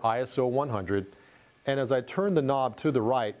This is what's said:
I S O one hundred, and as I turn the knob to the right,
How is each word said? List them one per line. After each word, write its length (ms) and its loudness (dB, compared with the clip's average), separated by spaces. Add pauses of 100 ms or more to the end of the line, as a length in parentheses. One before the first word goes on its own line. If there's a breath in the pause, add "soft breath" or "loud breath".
I 160 2
S 160 -6
O 80 2
one 240 0
hundred, 380 -2 (580 loud breath)
and 140 0
as 120 0
I 100 2
turn 340 -2
the 80 4
knob 340 0
to 140 0
the 100 2
right, 400 0